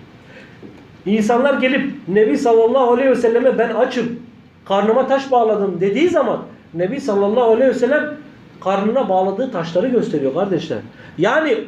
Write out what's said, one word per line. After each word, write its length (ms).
İnsanlar 540
gelip 300
Nebi 300
sallallahu 540
aleyhi 180
ve 60
selleme 420
"Ben 120
açım, 500
karnıma 440
taş 220
bağladım." 500
dediği 280
zaman 340
Nebi 260
sallallahu 520
aleyhi 180
ve 40
sellem 400
karnına 480
bağladığı 440
taşları 360
gösteriyor 460
kardeşler. 440
Yani 500